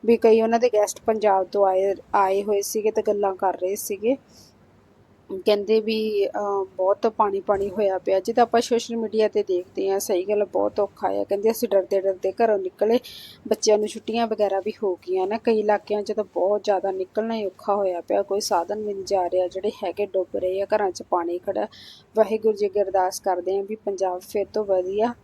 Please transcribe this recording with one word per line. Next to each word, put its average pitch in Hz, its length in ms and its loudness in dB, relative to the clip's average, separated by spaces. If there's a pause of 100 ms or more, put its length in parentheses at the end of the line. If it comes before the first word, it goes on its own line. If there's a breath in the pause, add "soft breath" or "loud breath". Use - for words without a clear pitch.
ਵੀ 233 100 6
ਕਈ 226 240 6
ਉਹਨਾਂ 226 180 2
ਦੇ 240 100 2
ਗੈਸਟ 208 380 0
ਪੰਜਾਬ 202 400 2
ਤੋਂ 202 200 2
ਆਏ, 190 280 2 (200)
ਆਏ 196 280 2
ਹੋਏ 202 180 0
ਸੀਗੇ 214 300 -2
ਤੇ 214 120 -2
ਗੱਲਾਂ 202 320 0
ਕਰ 185 200 0
ਰਹੇ 190 220 -4
ਸੀਗੇ। 214 400 -2 (1300 loud breath)
ਕਹਿੰਦੇ 208 340 4
ਵੀ, 214 460 0
ਅਹ, 202 380 -2 (120)
ਬਹੁਤ 190 300 0
ਪਾਣੀ 208 340 0
ਪਾਣੀ 196 300 0
ਹੋਇਆ 190 280 0
ਪਿਆ। 190 220 0
ਜਿੱਦਾਂ 226 220 2
ਆਪਾਂ 233 180 4
ਸੋਸ਼ਲ 233 360 -2
ਮੀਡੀਆ 220 320 0
'ਤੇ 208 140 0
ਦੇਖਦੇ 190 480 -2
ਹਾਂ, 190 80 0
ਸਹੀ 185 260 0
ਗੱਲ 208 200 0
ਬਹੁਤ 202 360 -2
ਔਖਾ 196 280 -2
ਆ। 196 160 -2
ਕਹਿੰਦੇ 202 260 0
ਅਸੀਂ 226 180 -2
ਡਰਦੇ 196 320 2
ਡਰਦੇ 190 320 -2
ਘਰੋਂ 220 260 2
ਨਿਕਲੇ, 208 400 0 (500 loud breath)
ਬੱਚਿਆਂ 214 300 2
ਨੂੰ 208 100 -2
ਛੁੱਟੀਆਂ 226 380 -4
ਵਗੈਰਾ 202 340 0
ਵੀ 208 120 -6 (100)
ਹੋ 190 120 0
ਗਈਆਂ 185 320 -4
ਨਾ। 208 120 -4
ਕਈ 226 200 2
ਇਲਾਕਿਆਂ 208 440 0
'ਚ 208 100 -6
ਤਾਂ 208 120 -2 (100)
ਬਹੁਤ 202 300 0
ਜ਼ਿਆਦਾ 196 260 0
ਨਿਕਲਣਾ 214 440 -4
ਹੀ 214 120 -4
ਔਖਾ 196 280 -4
ਹੋਇਆ 190 260 -2
ਪਿਆ, 202 220 0
ਕੋਈ 196 180 -2
ਸਾਧਨ 208 440 -2
ਵੀ 208 100 -4
ਨਹੀਂ 196 100 -10
ਜਾ 180 260 0
ਰਿਹਾ, 180 180 0
ਜਿਹੜੇ 190 220 -4 (140)
ਹੈਗੇ 196 220 -4
ਡੁੱਬ 190 300 -4
ਰਹੇ 185 260 -2
ਆ, 196 40 -4 (100)
ਘਰਾਂ 202 140 0
'ਚ - 120 -12
ਪਾਣੀ 175 360 -2
ਖੜਾ। 202 300 -4 (480 loud breath)
ਵਾਹਿਗੁਰੂ 214 400 2
ਜੀ 202 100 -2
ਅੱਗੇ 202 160 0
ਅਰਦਾਸ 190 380 0
ਕਰਦੇ 180 360 -2
ਹਾਂ 196 80 -2
ਵੀ 208 100 -8
ਪੰਜਾਬ 185 460 -4
ਫਿਰ 196 340 -4
ਤੋਂ 214 100 -2
ਵਧੀਆ 196 600 0